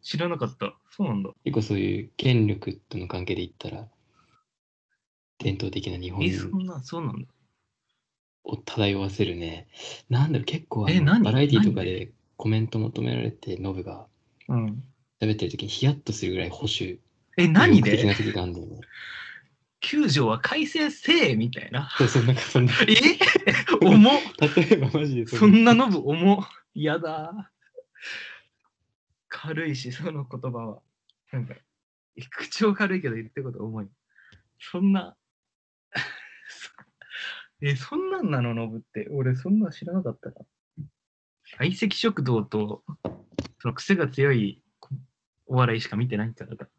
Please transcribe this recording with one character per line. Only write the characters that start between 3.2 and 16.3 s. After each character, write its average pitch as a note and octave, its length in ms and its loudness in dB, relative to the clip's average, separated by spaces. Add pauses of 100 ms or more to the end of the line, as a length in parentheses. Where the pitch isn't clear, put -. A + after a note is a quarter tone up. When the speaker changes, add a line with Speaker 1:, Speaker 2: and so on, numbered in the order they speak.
Speaker 2:
係 F#2 100 -4
で F2+ 80 -6
言 F2 80 -10
っ - 60 -20
た - 140 -12
ら、 G#2+ 180 -14 (1500)
伝 G2 180 -4
統 G2 140 -6
的 - 200 -8
な F2+ 80 -10
日 F2+ 120 -10
本 G2 140 -4
Speaker 1:
え、 F#3 80 0
そ - 240 -6
ん F#3 100 -2
な、 E3+ 160 -10
そ E3 180 -10
う D#3+ 60 -6
な B2 60 -6
ん B2 100 -10
だ。 B2+ 60 -16 (1160)
Speaker 2:
を - 120 -8
漂 G2+ 440 -2
わ G2 100 -4
せ G2 140 -2
る F2 120 -6
ね。 E2 320 -10 (400)
な B2+ 180 2
ん D#3+ 60 -2
だ B2+ 60 0
ろ B2 40 -4
う、 - 20 -8
結 - 240 -8
構 G#2 180 -2
あ - 40 0
の、 - 40 2
Speaker 1:
え、 - 60 6
何？ F#3 220 6
Speaker 2:
バ A2 100 4
ラ C3 80 4
エ D3 80 4
テ C3+ 80 4
ィ G#2+ 80 6
と G3 80 4
か F#2 100 -2
で F2+ 300 -6 (240)
コ - 120 -4
メ A2 120 2
ン A2+ 80 -2
ト A2+ 100 -4
求 A2 240 -4
め A#2+ 120 -2
ら A#2+ 80 -2
れ A2+ 80 -2
て、 - 280 -10
ノ F#2+ 140 -6
ブ F#2 100 -8
が F2 240 -14 (420)
Speaker 1:
う B2+ 80 -2
ん。 A2 280 -4 (360)
Speaker 2:
喋 A2 140 0
っ - 20 -6
て G2 80 -6
る F2 80 -6
時 - 100 -10
に G#2 60 -8
ヒ - 180 -2
ヤ C#3+ 60 4
ッ C#3 80 -4
と - 120 -8
す G2+ 140 -6
る F2+ 60 -4